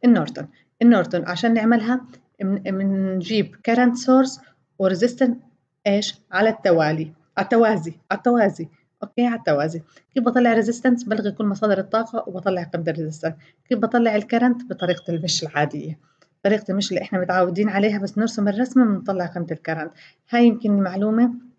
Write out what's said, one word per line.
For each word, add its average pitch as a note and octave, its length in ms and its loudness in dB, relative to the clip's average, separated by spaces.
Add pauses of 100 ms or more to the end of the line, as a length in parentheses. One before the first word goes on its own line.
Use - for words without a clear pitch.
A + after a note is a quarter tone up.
النورتون، E3 440 2 (340)
النورتون F3+ 460 4
عشان A3+ 260 0
نعملها A3+ 520 0 (360)
من-، F#3+ 320 -4
منجيب F#3+ 800 -2 (140)
current A#3+ 240 4
source C4 460 2 (380)
و F#3+ 100 2
resistance A#3+ 480 0 (500)
إيش؟ G3+ 280 0 (180)
على G3+ 160 2
التوالي، D#3+ 640 0 (240)
على G3 80 -2
التوازي، G#3+ 500 2 (160)
على G3+ 80 -4
التوازي. G#3+ 500 0 (340)
أوكي، A#3+ 240 -2
على A#3 120 -2
التوازي. D#3 440 -2 (320)
كيف B3 100 0
بطلع A#3+ 360 4
resistance؟ A#3+ 480 0
بلغي G#3 240 -2
كل G#3+ 120 -6
مصادر G3+ 340 0
الطاقة A3+ 500 -4
وبطلع F3+ 340 -4
قيمة E3+ 260 -8
الريزيستنس. D#3+ 460 -6 (340)
كيف A#3+ 100 -2
بطلع A#3 380 2
الكرنت؟ A#3+ 480 0
بطريقة F3 460 -4
المش E3 320 -4
العادية، D3+ 560 -4 (440)
طريقة G#3 280 2
المش G3 200 -2
اللي F3+ 120 -2
إحنا - 160 -4
متعودين F3+ 500 0
عليها، G3+ 300 0
بس G3 200 -6
نرسم G#3+ 300 0
الرسمة B3 360 2
بنطلع F#3+ 420 -2
قيمة E3+ 240 -8
الكرنت. D#3+ 420 -8 (380)
هاي A#3+ 160 6
يمكن G#3 360 2
معلومة G#3+ 520 0 (240)